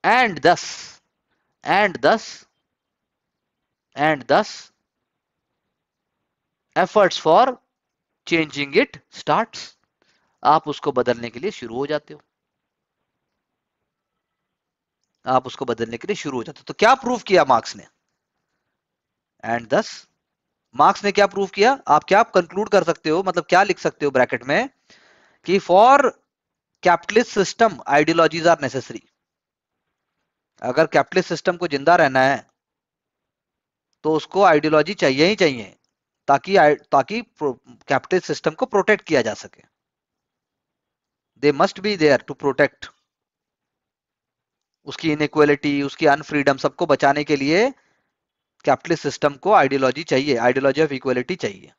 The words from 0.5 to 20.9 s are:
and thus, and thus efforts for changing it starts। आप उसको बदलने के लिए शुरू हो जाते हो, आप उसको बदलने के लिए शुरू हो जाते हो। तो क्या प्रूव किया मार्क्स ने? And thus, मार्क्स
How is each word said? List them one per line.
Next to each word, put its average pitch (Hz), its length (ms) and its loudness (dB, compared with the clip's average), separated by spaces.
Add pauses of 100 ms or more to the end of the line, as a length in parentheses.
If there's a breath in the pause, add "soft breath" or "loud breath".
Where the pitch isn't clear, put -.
and 185 380 -2
thus, 196 240 0 (1700)
and 143 300 -2
thus - 460 -2 (2000)
efforts 185 420 2
for 175 260 4 (880)
changing 143 440 -4
it 262 220 -2 (140)
starts। - 640 -6 (680)
आप 151 240 2
उसको 143 240 -6
बदलने 120 380 -4
के 120 80 -18
लिए 180 120 -8
शुरू 117 260 -14
हो 139 100 -6
जाते 147 280 -10
हो, - 80 -20 (3000)
आप 131 200 0
उसको 131 180 -10
बदलने 117 340 -6
के - 80 -16
लिए 196 100 -6
शुरू 135 220 -8
हो 117 40 -8
जाते 147 160 -16
हो। - 60 -20
तो 160 100 -16
क्या 226 200 2
प्रूव 247 240 -6
किया 180 260 2
मार्क्स 120 320 0
ने? 98 100 -20 (1600)
And 117 240 -6
thus, - 400 -4 (680)
मार्क्स 165 300 2